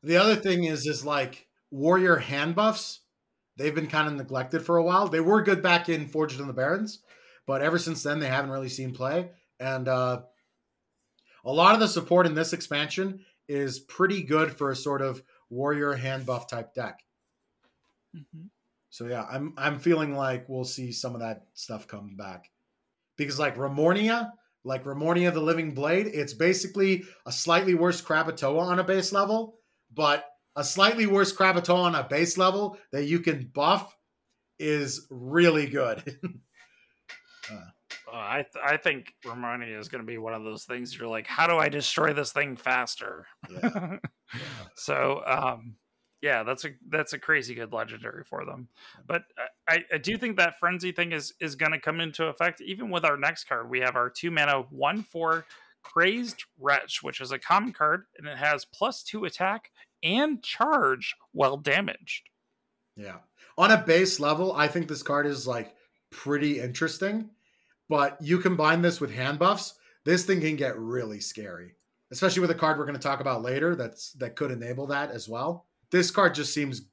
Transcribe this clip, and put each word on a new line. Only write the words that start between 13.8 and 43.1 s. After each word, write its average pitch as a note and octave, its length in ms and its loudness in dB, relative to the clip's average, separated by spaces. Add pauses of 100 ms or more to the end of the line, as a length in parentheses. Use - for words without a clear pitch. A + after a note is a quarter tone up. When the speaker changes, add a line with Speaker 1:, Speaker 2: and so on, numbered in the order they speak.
Speaker 1:
good D3+ 340 2
for C#3 140 -2
a C3 60 -4
sort C#3 260 -2
of C3+ 200 -4 (280)
warrior C#3+ 460 -2
hand C3 280 -4
buff B2 220 -4
type A#2 260 -10
deck. A2+ 320 -8 (1120)
Speaker 2:
Mm-hmm. D#3+ 300 -20 (440)
Speaker 1:
So - 160 -14
yeah, A#2+ 240 -6
I'm, C#3+ 260 -8
I'm C#3+ 220 -2
feeling D#3 360 2
like C3 340 -2
we'll C3 160 -6
see B2+ 280 -6
some A#2+ 220 -6
of A#2 60 -10
that A2+ 340 -8
stuff G#2+ 340 -12
come G2+ 280 -14
back. F#2+ 340 -16 (680)
Because, C#3+ 220 -4
like, C#3+ 180 0
Remornia, F3+ 760 2 (320)
like, C3 200 -4
Remornia E3 480 2
the D#3+ 80 0
Living D#3+ 340 0
Blade, E3 340 2
it's C#3+ 260 -4
basically F#3 680 2 (220)
a B2+ 60 -8
slightly F3+ 420 4
worse F3 260 4
Krakatoa D#3 600 0
on F3+ 180 2
a F#3 60 2
base F#3 280 2
level, G#3+ 460 0 (340)
but D3 320 2 (320)
a D3 80 -2
slightly G#3+ 420 4
worse G3 280 4
Krakatoa F3+ 420 4
on F3 180 4
a C#3 100 0
base E3 340 2
level F#3+ 400 2 (120)
that C#3+ 140 -2
you E3 160 2
can D3 280 -2
buff D#3 460 0 (640)
is D3 520 -2
really D3 580 4
good. B2+ 540 -4
<laughs> F3+ 180 -10 (1120)
Uh, G#2+ 40 -14 (580)
Speaker 2:
Uh, A#2 40 -12
I A2 200 -4 (140)
th-, - 140 -10
I D3 120 4
think D3 380 -2 (100)
Romania A#2+ 540 -8
is G#2+ 100 -12
gonna A#2 160 -10
be A#2 140 -10
one A2+ 160 -8
of A2 100 -10
those A2 200 -10
things B2 320 -10
you're A#2 120 -10
like, A2 180 -6
"How E3 200 0
do E3+ 120 2
I D3+ 100 2
destroy D3 440 0
this C#3+ 200 -4
thing C#3+ 240 -2
faster?" A#2+ 680 -4 (240)